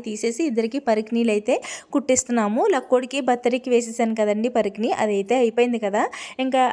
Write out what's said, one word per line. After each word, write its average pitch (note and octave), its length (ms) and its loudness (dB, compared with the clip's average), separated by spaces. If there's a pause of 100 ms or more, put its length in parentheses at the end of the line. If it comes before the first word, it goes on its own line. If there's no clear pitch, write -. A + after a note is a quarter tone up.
తీసేసి A#3 420 -4
ఇద్దరికి A3+ 300 -2 (100)
పరికిణీలు A3+ 460 0
అయితే G#3+ 260 0 (320)
కుట్టిస్తున్నాము. A#3+ 680 0 (120)
లక్కోడికి B3+ 540 0
బర్త్‌డేకి B3 460 0
వేసేసాను A3+ 460 0
కదండి G#3+ 360 0
పరికిణి, G#3 340 0 (120)
అదైతే G#3 400 0
అయిపోయింది A#3 420 2
కదా. G3+ 200 0 (400)
ఇంకా C4 280 2